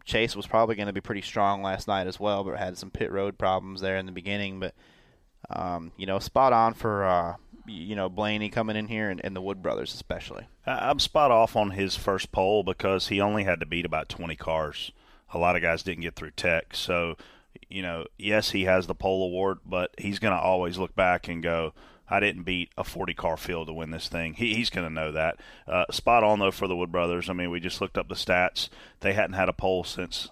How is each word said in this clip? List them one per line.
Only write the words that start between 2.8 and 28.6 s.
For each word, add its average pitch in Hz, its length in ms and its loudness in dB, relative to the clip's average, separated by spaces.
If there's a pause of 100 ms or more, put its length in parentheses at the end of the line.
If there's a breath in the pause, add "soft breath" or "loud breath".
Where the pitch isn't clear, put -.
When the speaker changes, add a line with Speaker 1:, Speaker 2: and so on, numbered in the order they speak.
Speaker 1:
pit - 220 -4
road 98 240 -2
problems 95 460 0
there 95 160 0
in 92 80 -4
the 92 60 -12
beginning. 95 460 -6
But, 92 160 -6 (760 soft breath)
um, 87 480 -6
you 98 80 -8
know, 95 120 0
spot 127 360 4
on 113 180 6
for, 104 320 0
uh, 87 300 4 (320)
y-, 110 80 -12
you 92 200 -8
know, 95 140 -2
Blaney 107 400 0
coming 110 280 -2
in 107 120 -2
here 110 220 -2
and, 90 120 -6
and 95 140 -6
the 92 60 -6
Wood 95 200 -6
brothers 67 300 -2
especially. - 540 -10 (180)
Speaker 2:
I, 131 240 -2
I'm - 100 2
spot 147 320 4
off 113 260 8
on 101 160 4
his 98 220 0
first - 380 -2
pole 98 300 4
because 95 460 0
he 98 120 2
only 104 240 2
had 87 160 2
to 80 60 -4
beat 85 180 -2
about 80 240 -2
twenty 82 280 -8
cars. 78 560 -4 (420 soft breath)
A 85 40 -2
lot 87 180 4
of 85 60 0
guys 82 200 2
didn't 82 220 -6
get 82 100 -6
through 80 160 -10
tech, - 440 0
so, 85 420 -2 (520 soft breath)
you 98 140 -8
know, 85 240 -6 (100)
yes, 107 340 2
he 98 140 2
has 92 220 6
the 92 80 -4
pole 95 300 0
award, 92 420 0
but 90 320 -2
he's 101 220 -4
gonna 98 180 2
always 90 400 2
look 92 160 -4
back 90 340 4
and 85 140 -6
go, 82 300 0 (360 soft breath)
"I 101 120 2
didn't 90 240 2
beat 90 340 -4
a 95 60 -4
forty 90 300 -6
car 82 220 -2
field 82 300 -6
to 80 60 -10
win 80 180 -8
this 82 160 -8
thing." 82 280 -4
He, 113 200 -2
he's 113 160 -2
gonna 85 200 -4
know 80 200 -4
that. 78 300 -2 (260 loud breath)
Uh, 87 240 0
spot 117 320 4
on, 107 160 6
though, 95 140 4
for 98 160 -4
the 90 80 0
Wood 87 160 -2
brothers. 87 360 0
I 92 40 -4
mean, 90 180 -2
we 87 80 -4
just 87 220 -6
looked 98 180 -2
up 87 100 -4
the 92 60 -8
stats. - 540 2 (320 loud breath)